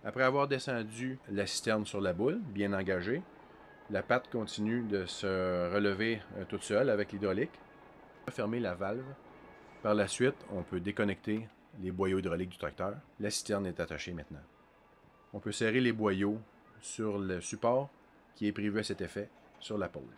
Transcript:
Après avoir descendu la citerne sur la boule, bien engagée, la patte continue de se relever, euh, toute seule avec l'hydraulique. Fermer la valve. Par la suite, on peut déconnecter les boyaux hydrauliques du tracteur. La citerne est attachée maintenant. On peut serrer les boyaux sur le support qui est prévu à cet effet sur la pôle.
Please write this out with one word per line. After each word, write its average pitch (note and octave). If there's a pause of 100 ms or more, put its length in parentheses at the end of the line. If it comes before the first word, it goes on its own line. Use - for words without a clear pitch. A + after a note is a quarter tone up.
Après B2
avoir C#3
descendu B2+ (140)
la G2
citerne G#2+
sur G2+
la F#2+
boule, B2
bien G2+
engagée, F#2+ (640)
la G2+
patte -
continue A2+
de G2
se F2+
relever, G#2 (160)
euh, F#2+
toute G2+
seule A#2
avec G#2
l'hydraulique. G2+ (720)
Fermer A2+
la F#2+
valve. G2+ (760)
Par G#2
la G2+
suite, C3 (160)
on F#2+
peut F2
déconnecter G#2 (340)
les F#2
boyaux F#2+
hydrauliques F2+
du -
tracteur. F2+ (260)
La G2+
citerne G2+
est F2
attachée D#2+
maintenant. D2 (920)
On G#2
peut G#2+
serrer A2+
les B2
boyaux G#2 (420)
sur G#2+
le F#2+
support B2 (460)
qui G#2+
est G#2
prévu G#2
à G#2+
cet G2+
effet G2+ (300)
sur G#2
la F2+
pôle. D2 (140)